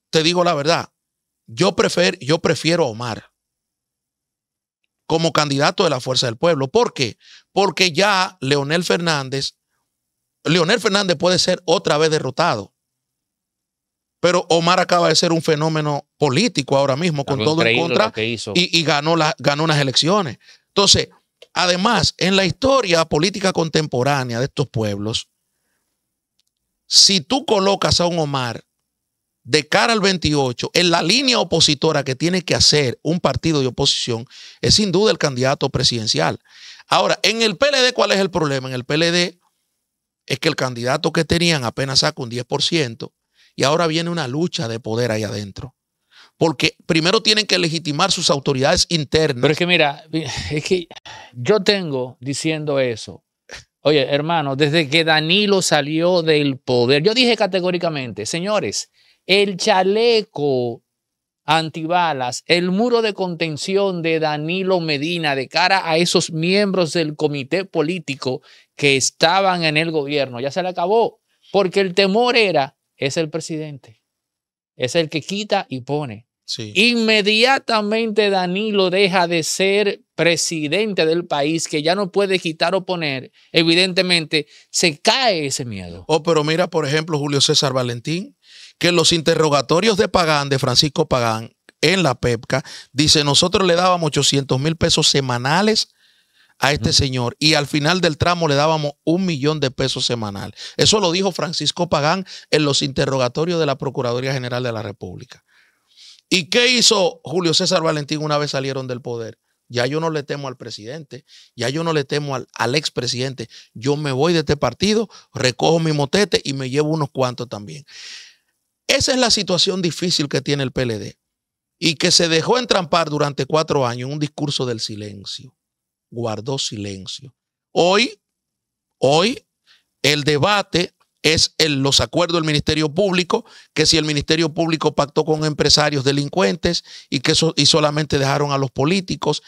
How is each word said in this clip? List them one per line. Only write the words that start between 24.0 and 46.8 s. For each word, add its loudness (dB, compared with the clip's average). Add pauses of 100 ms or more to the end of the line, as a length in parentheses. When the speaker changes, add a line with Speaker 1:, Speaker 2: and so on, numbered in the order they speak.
Speaker 1:
de -2
estos -4
pueblos, -4 (1600)
si 4
tú -2
colocas 2
a 2
un -2
Omar -4 (800)
de 2
cara 2
al 0
veintiocho, 0
en 2
la 4
línea 2
opositora 0
que -4
tiene -2
que -2
hacer 2
un -2
partido 0
de 2
oposición, -2 (380)
es 4
sin 0
duda 4
el 0
candidato 0
presidencial. -2 (480)
Ahora, 2
en 0
el 0
P 2
L 0
D, 2
¿cuál 0
es 2
el 0
problema? -2
En -8
el -6
P -4
L 2
D -2 (840)
es -4
que -2
el 0
candidato -2
que 0
tenían 0
apenas -2
saca -2
un -8
diez -8
por -4
ciento -4 (420)
y 0
ahora 2
viene -2
una -4
lucha -4
de -6
poder -2
ahí -2
adentro. -10 (640)
Porque 0 (100)